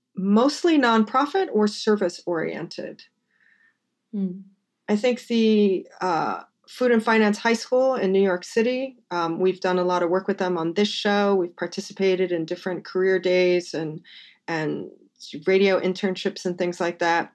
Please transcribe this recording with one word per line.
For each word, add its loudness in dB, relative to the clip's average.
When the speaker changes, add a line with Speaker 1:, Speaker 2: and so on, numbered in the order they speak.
Speaker 1:
mostly 2
nonprofit 2
or 2
service -2
oriented. -6
Speaker 2:
Hmm. -4
Speaker 1:
I 2
think 0
the, 4
uh, -2
Food 0
and 4
Finance 4
High 0
School 0
in 0
New 4
York 0
City, -2
um, -4
we've 0
done 0
a 0
lot 0
of 0
work 0
with -2
them -2
on -4
this 0
show. 0
We've 0
participated -2
in -2
different -6
career 0
days 2
and, -6
and -4
radio 4
internships -4
and -4
things -4
like -4
that. 0